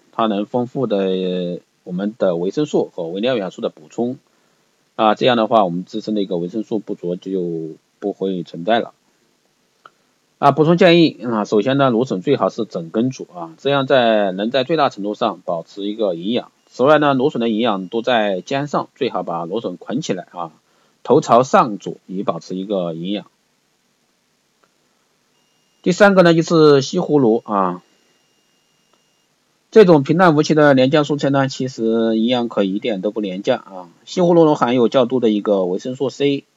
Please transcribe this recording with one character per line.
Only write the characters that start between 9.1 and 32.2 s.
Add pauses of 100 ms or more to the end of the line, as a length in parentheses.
啊，
补
充
建
议
啊，
首
先
呢，
芦
笋
最
好
是
整
根
煮
啊，
这
样
在，
能
在
最
大
程
度
上
保
持
一
个
营
养。 (160)
此
外
呢，
芦
笋
的
营
养
都
在
尖
上，
最
好
把
芦
笋
捆
起
来
啊， (500)
头
朝
上
煮，
以
保
持
一
个
营
养。 (2500)
第
三
个
呢，
就
是
西
葫
芦
啊， (1900)
这
种
平
淡
无
奇
的
廉
价
蔬
菜
呢，
其
实
营